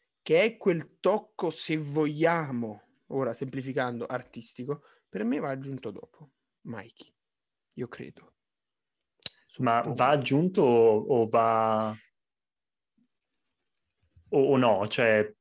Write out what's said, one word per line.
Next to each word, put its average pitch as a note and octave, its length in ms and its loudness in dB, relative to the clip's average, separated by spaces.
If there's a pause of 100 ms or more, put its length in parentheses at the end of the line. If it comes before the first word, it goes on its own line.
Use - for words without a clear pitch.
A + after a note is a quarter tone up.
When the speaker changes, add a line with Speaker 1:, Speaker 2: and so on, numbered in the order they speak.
(220)
Speaker 1:
che E3 220 2
è A3+ 140 -2
quel E3+ 420 -4
tocco, F#3+ 500 -2
se - 280 -4
vogliamo, D3 1040 -2 (260)
ora C3 260 -4
semplificando, B2+ 720 -6
artistico, B2+ 800 -10 (240)
per - 160 -8
me B3 160 -4
va D#3 100 -6
aggiunto C3+ 420 -10
dopo, - 400 -20 (360)
Mikey, - 460 -16 (640)
io C3 120 -10
credo. - 440 -20 (1300)
Speaker 2:
Ma A#2+ 220 2
Speaker 1:
Suppongo. C3 160 -6
Speaker 2:
va C3 120 4
aggiunto D3+ 540 2
o, A#2 340 6 (240)
o A2+ 60 0
va... A2 680 2 (2250)
o, D3+ 100 2
o C#3 180 4
no? G#2+ 300 4
Cioè, G#2+ 540 2